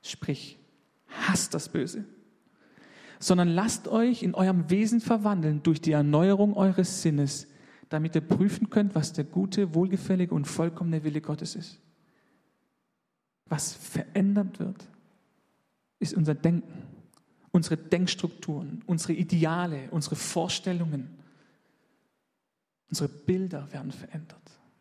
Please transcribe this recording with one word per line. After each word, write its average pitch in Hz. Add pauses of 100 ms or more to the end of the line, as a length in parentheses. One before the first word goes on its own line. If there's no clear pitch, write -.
Sprich, - (500)
hasst -
das -
Böse. 170 (1160)
Sondern 180
lasst 185
euch 226
in 180
eurem 185
Wesen 214
verwandeln 196
durch 156
die 156
Erneuerung 180
eures 190
Sinnes, 143 (400)
damit 160
ihr 165
prüfen 190
könnt, 208
was 156
der 147
gute, 190
wohlgefällige 180
und 147
vollkommene 165
Wille 151
Gottes 151
ist. - (1700)
Was -
verändert -
wird, - (1120)
ist -
unser 151
Denken, - (640)
unsere 165
Denkstrukturen, 165
unsere 165
Ideale, 160
unsere 151
Vorstellungen. 170 (1700)
Unsere 156
Bilder 180
werden 139
verändert. - (300)